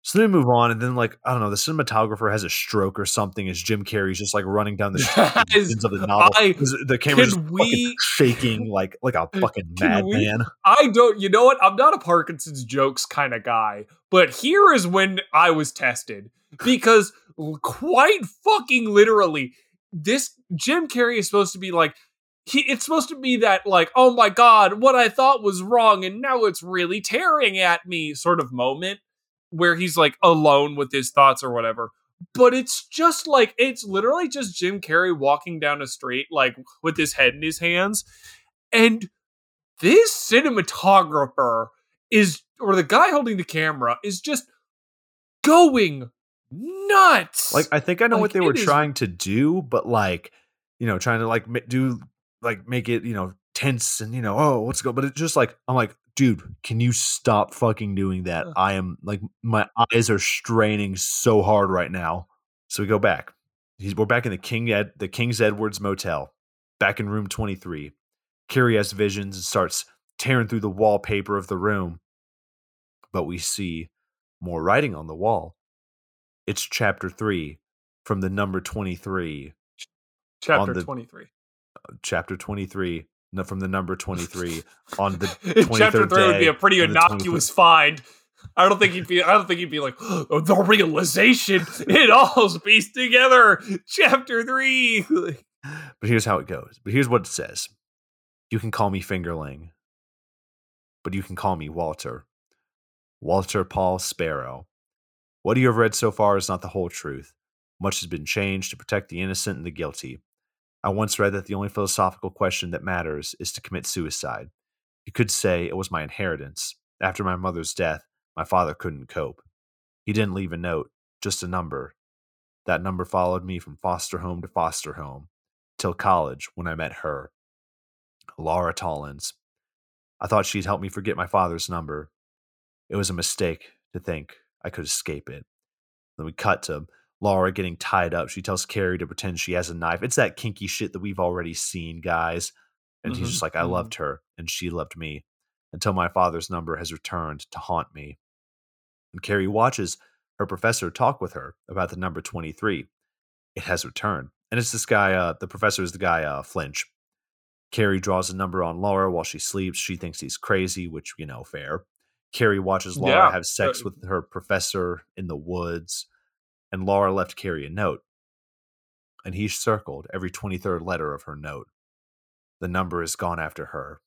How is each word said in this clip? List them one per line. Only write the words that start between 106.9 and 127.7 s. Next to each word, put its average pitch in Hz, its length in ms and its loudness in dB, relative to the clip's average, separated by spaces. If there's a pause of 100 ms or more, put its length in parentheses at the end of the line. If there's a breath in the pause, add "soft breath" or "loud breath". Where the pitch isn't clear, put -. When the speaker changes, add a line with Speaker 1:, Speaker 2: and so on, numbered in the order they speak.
Speaker 1:
Much 95 200 -4
has 87 80 -12
been 80 160 -10
changed 95 460 -6
to - 60 -14
protect - 320 -6
the 85 120 -10
innocent 95 360 -6
and 78 80 -14
the 87 60 -10
guilty. 71 500 -12 (640)
I 101 60 -4
once 104 320 -2
read 101 140 2
that 95 120 -8
the 98 80 -8
only 101 140 -6
philosophical 98 640 -2
question 92 420 -4
that - 100 -8
matters 82 560 -8
is - 140 -10
to - 80 -14
commit - 260 -10
suicide. 73 600 -8 (580)
You - 60 -18
could 113 180 0
say 87 360 0
it 92 100 -8
was 95 160 -8
my 80 100 -6
inheritance. 76 720 -8 (260)
After 92 220 -4
my 90 140 -2
mother's 87 360 -6
death, 80 320 -4 (320)
my 80 60 -8
father 85 320 0
couldn't 71 340 -10
cope. - 320 -10 (640)
He 104 80 -6
didn't 104 220 -2
leave 95 180 -6
a 85 40 -8
note, 85 340 -6 (320)
just 95 220 -6
a - 20 -10
number. 76 480 -8 (720)
That 87 160 0
number 90 220 -6
followed 90 400 -2
me 90 160 -8
from 73 200 -20
foster 90 380 -4
home 87 240 -8
to 82 60 -16
foster 80 460 -4
home, 71 340 -16 (500)
till 87 160 -4
college 80 600 0
when 87 140 -10
I 80 80 -6
met 80 160 -8 (100)
her, 71 280 -8 (1080)